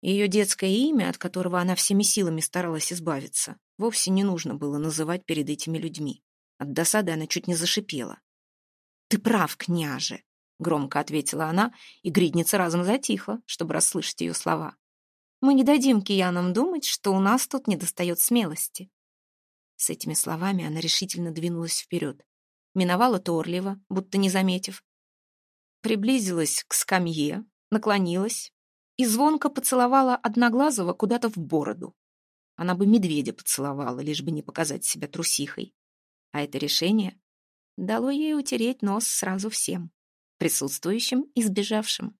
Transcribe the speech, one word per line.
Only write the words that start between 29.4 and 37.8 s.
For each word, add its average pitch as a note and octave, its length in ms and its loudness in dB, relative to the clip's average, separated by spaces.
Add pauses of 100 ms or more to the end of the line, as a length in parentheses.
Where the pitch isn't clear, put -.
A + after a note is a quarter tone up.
поцеловала B3+ 640 4
Одноглазого A#3 800 2
куда-то A#3 360 0
в A3 80 -8
бороду. C#3+ 580 -2 (600)
Она F3 180 -2
бы F#3+ 140 4
медведя E3+ 460 4
поцеловала, C3+ 680 -4
лишь D3 240 -6
бы E3 80 -4
не D3+ 100 -4
показать - 420 -6
себя - 240 -4
трусихой. - 680 -6 (560)
А D3 100 -4
это C#3+ 160 -6
решение F#3 640 0 (560)
дало A3 320 -2